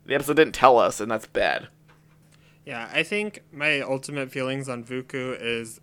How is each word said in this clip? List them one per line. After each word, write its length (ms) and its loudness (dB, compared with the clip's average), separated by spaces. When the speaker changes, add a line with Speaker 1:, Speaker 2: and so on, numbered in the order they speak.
Speaker 1:
The 100 -2
episode 220 0
didn't 180 6
tell 240 8
us, 200 2
and 120 -4
that's 160 -6
bad. 400 0
Speaker 2:
Yeah, 260 -10
I 120 0
think 480 -6
my 300 -2
ultimate 500 -6
feelings 360 -6
on 160 -8
Vuku 560 -8
is 440 -6